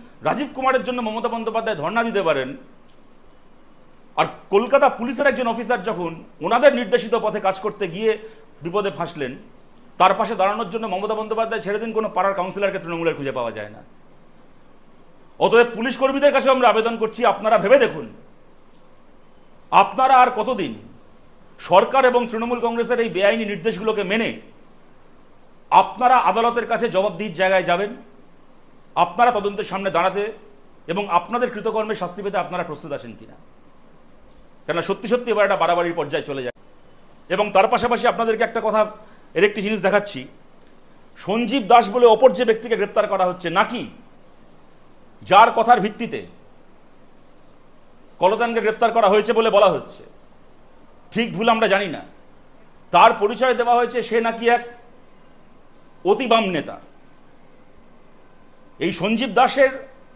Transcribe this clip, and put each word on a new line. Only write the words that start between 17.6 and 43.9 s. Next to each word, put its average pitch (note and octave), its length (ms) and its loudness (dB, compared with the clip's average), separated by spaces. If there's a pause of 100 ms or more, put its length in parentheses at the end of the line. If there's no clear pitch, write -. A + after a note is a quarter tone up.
দেখুন, D#3 280 -2 (1700)
আপনারা G3 440 4
আর B3+ 200 6
কতদিন G3+ 360 -4 (880)
সরকার A3+ 460 4
এবং A#3+ 220 4
তৃণমূল A#3 340 -4
কংগ্রেসের A#3 400 -2
এই A#3 80 -2
বেআইনি G3+ 360 0
নির্দেশগুলোকে G3+ 580 -4
মেনে G3 280 -2 (1400)
আপনারা B3 460 4
আদালতের A3+ 500 0
কাছে A3+ 220 -2
জবাবদিহির F#3+ 460 -2
জায়গায় F#3 360 2
যাবেন, G3 200 -2 (1080)
আপনারা A#3 340 2
তদন্তের G#3 340 -4
সামনে G3 260 -6
দাঁড়াতে F3+ 320 0 (680)
এবং F#3+ 200 -4
আপনাদের A3+ 420 -2
কৃতকর্মের G#3+ 520 -6
শাস্তি F3+ 200 -8
পেতে G3+ 160 -4
আপনারা F3+ 260 -6
প্রস্তুত D#3 280 -12
আছেন B2 260 -12
কিনা? - 180 -20 (1300)
কেননা E3 160 -4
সত্যি G3 260 -6
সত্যি A#3+ 220 -2
এবার G#3 160 2
একটা G3 100 0
বাড়াবাড়ির E3+ 380 0
পর্যায়ে D3+ 300 -4
চলে C#3 180 -8
যায়। B2 140 -8 (720)
এবং G3 240 -2
তার F#3+ 160 6
পাশাপাশি A3+ 380 0
আপনাদেরকে A3 380 0
একটা A3+ 160 -4
কথা G#3+ 200 0 (540)
এর E3+ 100 2
একটি G#3 180 0
জিনিস G#3 200 -4
দেখাচ্ছি, F#3+ 460 -2 (880)
সঞ্জীব A3+ 460 -2
দাস A3 280 6
বলে A#3+ 160 6
অপর A3+ 260 6
যে B3 120 -2
ব্যক্তিকে A3 320 0
গ্রেপ্তার G#3 300 0
করা F#3+ 200 0
হচ্ছে, F3+ 240 -4
নাকি G#3 380 0 (1300)